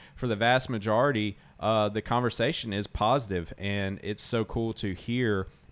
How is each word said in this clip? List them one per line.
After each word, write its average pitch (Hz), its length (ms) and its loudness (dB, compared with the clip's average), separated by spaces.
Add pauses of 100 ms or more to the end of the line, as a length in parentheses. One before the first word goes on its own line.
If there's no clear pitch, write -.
(180)
for 127 100 -4
the 113 80 0
vast 123 340 4
majority, 110 680 2 (240)
uh, 107 260 2
the 107 140 -2
conversation 120 720 0
is 101 120 -2
positive, 107 720 0
and 98 460 -2
it's 104 180 -6
so 117 220 0
cool 113 300 -2
to 101 200 -4
hear 107 540 0 (240)